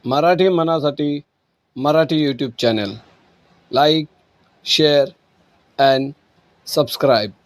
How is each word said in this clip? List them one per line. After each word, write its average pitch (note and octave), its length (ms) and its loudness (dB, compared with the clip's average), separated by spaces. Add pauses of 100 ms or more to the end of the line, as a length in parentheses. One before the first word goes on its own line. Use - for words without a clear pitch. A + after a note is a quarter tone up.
मराठी E3 440 2
मनासाठी D3 720 -2 (560)
मराठी D3+ 500 0
YouTube C3 360 -6
चॅनल. G#2+ 280 0 (800)
Like, D3+ 340 0 (600)
share D3 440 2 (680)
and C3+ 320 2 (560)
subscribe. B2 640 -2 (160)